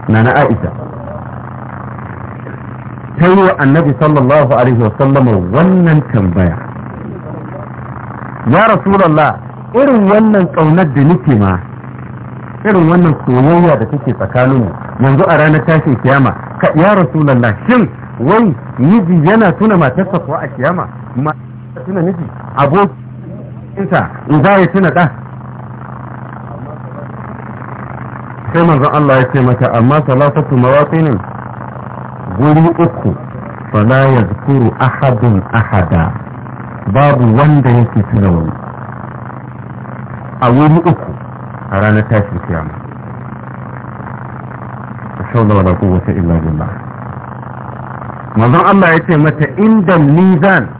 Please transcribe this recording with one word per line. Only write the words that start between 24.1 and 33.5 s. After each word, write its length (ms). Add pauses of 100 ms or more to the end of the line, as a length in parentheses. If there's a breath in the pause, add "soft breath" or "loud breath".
in 140
za 140
ya 120
tuna 200
ɗa?" 220 (3250)
Sai 180
manzon 300
Allah 240
ya 100
ce 140
mata, 300
"Amma 340
salatatu 500
mawatinin, 640 (1200)
guri 260 (160)
uku, 320 (600)